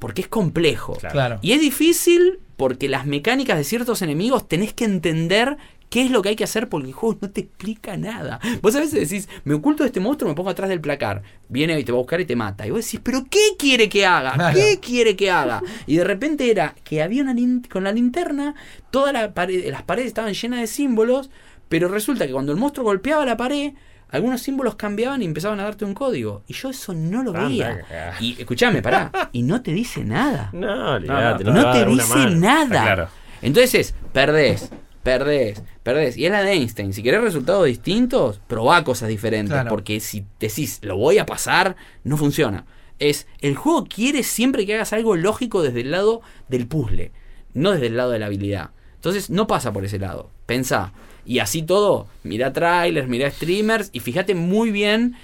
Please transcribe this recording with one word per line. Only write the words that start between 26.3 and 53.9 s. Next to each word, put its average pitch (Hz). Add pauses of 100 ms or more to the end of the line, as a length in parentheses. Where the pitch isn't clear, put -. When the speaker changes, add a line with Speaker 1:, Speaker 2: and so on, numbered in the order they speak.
Speaker 1:
Y -
yo -
eso 262
no 170
lo 247
Speaker 2:
Anda, 233
Speaker 1:
veía. 123 (100)
Speaker 2:
cagá. 85
Speaker 1:
Y 120
escuchame, 131
pará, - (200)
y 240
no 214
te 165
dice 185
nada. 123
Speaker 2:
No, 202
olvidate, 104
Speaker 4:
No, 110
no. -
Speaker 2:
te -
Speaker 1:
No -
te -
Speaker 2:
va -
a 254
dar 214
una 247
Speaker 1:
dice -
Speaker 2:
mano. 233
Speaker 1:
nada. 240
Speaker 4:
Está 185
claro. 92 (340)
Speaker 1:
Entonces 233
es, 156 (180)
perdés, 139 (320)
perdés, 127 (200)
perdés. 127
Y 120
es 180
la 208
de 196
Einstein. 110
Si 101
querés 147
resultados 180
distintos, 175
probá 131
cosas 120
diferentes. 107
Speaker 3:
Claro. 131
Speaker 1:
Porque 107
si 104 (160)
decís, 117
"Lo 98
voy 156
a 165
pasar", 170 (280)
no 143
funciona. 143 (360)
Es, 147 (140)
el 143
juego 302
quiere 262
siempre 247
que 208
hagas 220
algo 220
lógico 208
desde 120
el 135
lado 208 (260)
del 123
puzzle, - (440)
no 175
desde 139
el 113
lado 123
de 113
la 107
habilidad. 98 (240)
Entonces 190
no 202
pasa 151
por 98
ese 101
lado. 92 (160)
Pensá. 120 (320)
Y 120
así 160
todo, 165 (160)
mirá 120
trailers, 170
mirá 123
streamers 208